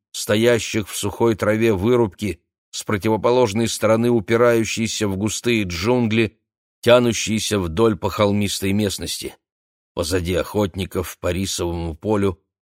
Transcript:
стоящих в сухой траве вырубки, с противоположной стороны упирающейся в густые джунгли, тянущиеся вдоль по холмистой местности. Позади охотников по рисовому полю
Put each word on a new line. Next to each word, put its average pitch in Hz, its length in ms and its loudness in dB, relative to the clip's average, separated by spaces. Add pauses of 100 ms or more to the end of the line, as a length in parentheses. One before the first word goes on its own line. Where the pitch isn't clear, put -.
(120)
стоящих 110 760 0
в - 80 -12
сухой 113 400 0
траве 110 380 2
вырубки, 104 680 0 (300)
с - 120 -12
противоположной 110 840 0
стороны 113 420 2
упирающейся 113 1000 2
в 95 80 -2
густые 110 460 -2
джунгли, 110 760 0 (420)
тянущиеся 113 800 2
вдоль 95 380 2
по 104 120 -6
холмистой 101 640 0
местности. 101 600 -4 (580)
Позади 87 420 -2
охотников 95 840 -4
по 90 120 -4
рисовому 87 640 -4
полю 101 460 -2 (260)